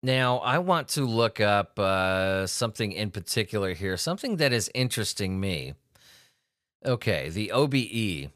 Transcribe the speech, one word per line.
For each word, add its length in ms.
Now, 360
I 220
want 300
to 160
look 340
up, 380
uh, 720
something 440
in 200
particular 600
here, 240
something 400
that 160
is 200
interesting 640
me. 340
Okay, 440
the 220
O 160
B 120
E. 440